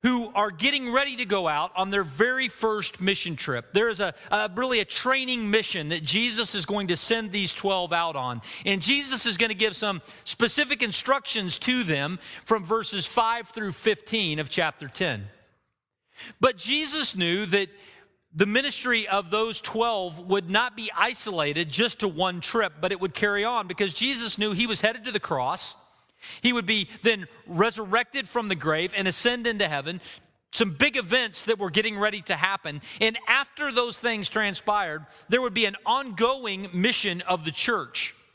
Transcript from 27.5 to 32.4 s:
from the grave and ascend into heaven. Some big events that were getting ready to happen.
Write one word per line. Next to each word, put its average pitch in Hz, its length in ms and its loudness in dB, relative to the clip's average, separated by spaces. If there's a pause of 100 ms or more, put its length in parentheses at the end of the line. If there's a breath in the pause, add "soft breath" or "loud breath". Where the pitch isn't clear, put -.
from 226 180 -2
the 190 80 0
grave 156 400 0
and 196 100 0
ascend 240 420 0
into 208 200 2
heaven. 151 320 -4 (540 loud breath)
Some 208 180 2
big 240 240 2
events 226 480 0
that 214 160 0
were 196 100 -2
getting 208 300 0
ready 208 220 0
to 175 160 -2
happen. 165 420 0 (220 loud breath)